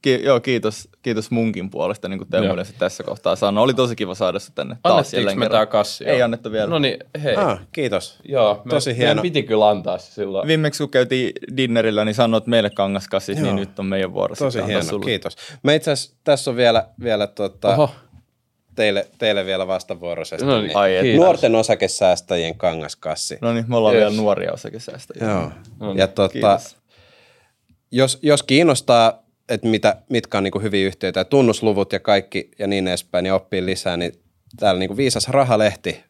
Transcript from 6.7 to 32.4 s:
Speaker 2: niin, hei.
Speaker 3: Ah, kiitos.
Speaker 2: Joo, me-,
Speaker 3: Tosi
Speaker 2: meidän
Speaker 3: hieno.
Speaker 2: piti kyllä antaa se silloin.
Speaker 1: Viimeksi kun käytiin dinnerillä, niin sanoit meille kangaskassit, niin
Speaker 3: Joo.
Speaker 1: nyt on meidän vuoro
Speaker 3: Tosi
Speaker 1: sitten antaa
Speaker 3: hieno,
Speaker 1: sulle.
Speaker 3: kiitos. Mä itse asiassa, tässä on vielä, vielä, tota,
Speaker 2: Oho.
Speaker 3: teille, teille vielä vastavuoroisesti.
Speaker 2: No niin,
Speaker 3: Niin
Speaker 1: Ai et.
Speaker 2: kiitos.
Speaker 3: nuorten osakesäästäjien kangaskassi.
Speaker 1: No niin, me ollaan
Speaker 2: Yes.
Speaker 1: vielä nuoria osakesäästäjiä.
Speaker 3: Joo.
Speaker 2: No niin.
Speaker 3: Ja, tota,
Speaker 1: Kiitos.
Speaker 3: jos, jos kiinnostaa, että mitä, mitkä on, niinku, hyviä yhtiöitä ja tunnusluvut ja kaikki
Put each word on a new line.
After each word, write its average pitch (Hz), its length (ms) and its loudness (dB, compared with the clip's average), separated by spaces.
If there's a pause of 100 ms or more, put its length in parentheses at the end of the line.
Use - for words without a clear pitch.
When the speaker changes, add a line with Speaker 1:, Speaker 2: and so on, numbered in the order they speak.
Speaker 2:
niin, 135 180 0 (260)
hei. 131 140 0
Speaker 3:
Ah, 135 240 0 (120)
kiitos. 113 460 -4 (100)
Speaker 2:
Joo, 107 360 2
me-, 123 60 -8
Speaker 3:
Tosi 135 200 0
Speaker 2:
meidän 120 160 0
Speaker 3:
hieno. 110 160 2
Speaker 2:
piti 170 200 -2
kyllä 107 260 4
antaa 92 300 0
se - 140 -18
silloin. 98 360 -6
Speaker 1:
Viimeksi 156 340 0
kun 139 80 -6
käytiin 127 420 0 (240)
dinnerillä, 113 480 2
niin 107 100 -2
sanoit 113 320 2
meille 113 240 2
kangaskassit, 98 680 -4
niin 101 100 -2
Speaker 3:
Joo. 98 100 0
Speaker 1:
nyt 98 220 -8
on 98 80 -6
meidän 95 260 -4
vuoro 95 240 -4
Speaker 3:
Tosi - 40 -10 (120)
Speaker 1:
sitten 117 100 -4
antaa - 60 -4
Speaker 3:
hieno, 90 220 -2
Speaker 1:
sulle. 101 140 -6
Speaker 3:
kiitos. - 320 -6 (260)
Mä 143 100 2
itse 156 180 0
asiassa, - 340 -4
tässä 143 260 2
on 120 60 -4
vielä, 117 320 4 (140)
vielä, 104 240 0
tota, - 420 -4
Speaker 2:
Oho. 139 220 4 (840)
Speaker 3:
teille, 101 320 0 (120)
teille 101 280 -2
vielä 95 200 -4
vastavuoroisesti. 87 800 -6
Speaker 2:
No 135 100 2
niin, 107 100 -2
Speaker 3:
Niin 80 100 -2
Speaker 1:
Ai 98 200 4
et. 95 60 4
Speaker 2:
kiitos. 131 220 6
Speaker 3:
nuorten 147 300 4
osakesäästäjien 92 1040 0
kangaskassi. 80 840 -6
Speaker 1:
No 117 120 -2
niin, 117 160 -2
me 120 80 0
ollaan 107 180 4
Speaker 2:
Yes. 113 100 6
Speaker 1:
vielä 104 120 0
nuoria 104 360 0
osakesäästäjiä. - 800 -10
Speaker 3:
Joo. 85 200 -2 (300)
Speaker 2:
No 107 60 -10
niin. 95 120 -4
Speaker 3:
Ja, 95 100 4
tota, 95 240 0
Speaker 1:
Kiitos. 104 440 0 (1120)
Speaker 3:
jos, 127 320 0
jos 147 200 4
kiinnostaa, 131 840 4 (240)
että 117 200 -2
mitä, 107 280 2 (120)
mitkä 117 300 -2
on, 98 60 0
niinku, 98 140 -4
hyviä 98 280 -2
yhtiöitä 95 340 -4
ja 92 40 -2
tunnusluvut 110 680 2
ja 98 80 -4
kaikki - 580 -2